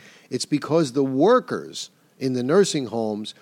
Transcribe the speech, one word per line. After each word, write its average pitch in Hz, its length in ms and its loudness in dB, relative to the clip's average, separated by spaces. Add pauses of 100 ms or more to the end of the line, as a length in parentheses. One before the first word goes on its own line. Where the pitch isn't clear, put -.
(300)
It's 127 160 -6
because 147 480 0
the 139 100 2
workers 135 880 0 (260)
in 131 160 -4
the 123 100 -2
nursing 151 440 2
homes 107 540 -4